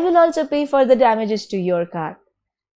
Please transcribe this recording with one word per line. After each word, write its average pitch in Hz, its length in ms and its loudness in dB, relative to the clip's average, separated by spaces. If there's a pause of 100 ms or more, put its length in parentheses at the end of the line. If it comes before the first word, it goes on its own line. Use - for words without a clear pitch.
will 349 120 0
also 330 300 2
pay 294 180 -2 (100)
for 269 100 4
the 240 160 4
damages 220 480 0
to 196 100 -6
your 175 260 -2 (120)
car." 165 240 -8 (560)